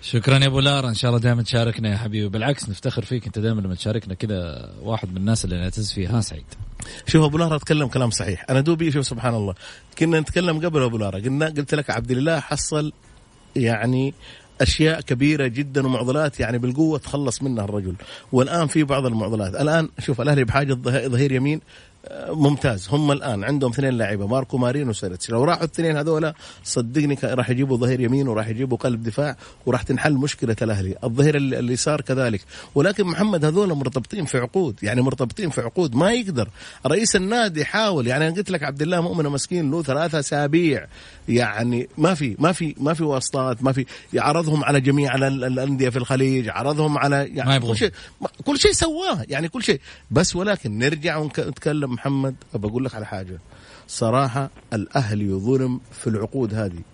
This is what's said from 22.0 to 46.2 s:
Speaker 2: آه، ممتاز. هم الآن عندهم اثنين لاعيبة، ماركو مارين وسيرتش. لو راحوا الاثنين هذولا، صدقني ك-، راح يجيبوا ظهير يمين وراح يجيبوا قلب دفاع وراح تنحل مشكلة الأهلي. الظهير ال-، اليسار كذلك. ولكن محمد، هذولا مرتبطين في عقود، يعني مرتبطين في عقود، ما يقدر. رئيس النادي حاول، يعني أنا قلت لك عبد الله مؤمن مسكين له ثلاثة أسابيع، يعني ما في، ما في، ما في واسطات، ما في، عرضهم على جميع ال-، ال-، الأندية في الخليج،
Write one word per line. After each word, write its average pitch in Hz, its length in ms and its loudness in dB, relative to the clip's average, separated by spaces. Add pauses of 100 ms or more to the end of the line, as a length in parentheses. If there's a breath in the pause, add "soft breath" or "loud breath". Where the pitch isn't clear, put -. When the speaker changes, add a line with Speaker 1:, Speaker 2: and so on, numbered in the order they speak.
Speaker 2:
آه، - 260 -10
ممتاز. 139 600 2
هم 147 200 2
الآن 107 320 -2
عندهم 131 280 0
اثنين 135 220 0
لاعيبة، 101 340 0
ماركو 127 300 -2
مارين 127 320 0
وسيرتش. 92 400 -6
لو 117 140 2
راحوا 165 200 2
الاثنين 165 340 0
هذولا، 156 360 0 (300 loud breath)
صدقني 135 520 0
ك-، - 80 -6
راح 123 260 0
يجيبوا 127 280 2
ظهير 123 220 2
يمين 131 280 2
وراح 107 200 0
يجيبوا 120 300 -2
قلب 117 260 -2
دفاع 135 320 -2 (300 loud breath)
وراح 123 160 2
تنحل 143 320 0
مشكلة 131 480 0
الأهلي. 101 420 -2
الظهير 139 320 4
ال-، 135 200 0
اليسار 123 460 0
كذلك. 127 400 0 (340 loud breath)
ولكن 190 280 4
محمد، 175 420 2
هذولا 180 280 4
مرتبطين 135 520 -4
في - 120 -2
عقود، 127 460 -2
يعني 120 180 2
مرتبطين 135 480 -2
في 127 120 -4
عقود، 123 340 -2
ما 175 160 4
يقدر. 190 360 -2 (400 loud breath)
رئيس 202 280 2
النادي 190 500 2
حاول، 190 420 0
يعني 143 200 2
أنا 165 80 -2
قلت 196 160 -4
لك 165 120 -2
عبد 143 180 -4
الله 170 200 0
مؤمن 170 240 0
مسكين 147 460 0
له 165 120 -2
ثلاثة 151 360 0
أسابيع، 147 640 2 (440 loud breath)
يعني 117 680 0
ما 165 160 4
في، 135 260 -2
ما 165 120 4
في، 160 260 -4
ما 147 160 0
في 160 100 -2
واسطات، 131 600 -2
ما 131 80 4
في، 127 140 0 (300 loud breath)
عرضهم 147 480 2
على 143 180 4
جميع 139 340 2
ال-، 135 80 2
ال-، 135 200 0
الأندية 131 460 0
في 120 80 -2
الخليج، 131 520 2